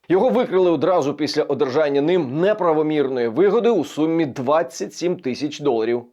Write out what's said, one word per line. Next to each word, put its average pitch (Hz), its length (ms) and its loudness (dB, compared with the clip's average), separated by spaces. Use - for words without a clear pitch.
Його 190 200 4
викрили 196 420 2
одразу 156 420 0
після 147 300 -2
одержання 143 580 0
ним 156 380 0
неправомірної 156 880 0
вигоди 196 420 2
у 190 140 2
сумі 165 420 0
двадцять 151 680 -2
сім 175 220 -4
тисяч 143 440 -6
доларів 120 540 0